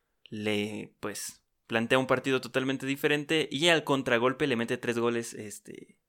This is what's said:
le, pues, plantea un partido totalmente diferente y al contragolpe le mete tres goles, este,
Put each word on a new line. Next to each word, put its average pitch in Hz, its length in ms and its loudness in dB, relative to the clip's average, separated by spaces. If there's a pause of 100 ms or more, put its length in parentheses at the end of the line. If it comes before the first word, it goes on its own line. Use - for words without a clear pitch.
(280)
le, 104 720 -4
pues, - 420 -10 (240)
plantea 113 320 2
un 131 80 2
partido 131 340 2
totalmente 131 460 -2
diferente 147 640 0
y 147 180 0
al 165 160 4
contragolpe 131 640 2
le 127 100 2
mete 117 200 -2
tres 117 220 -2
goles, 117 360 0
este, - 640 -16 (100)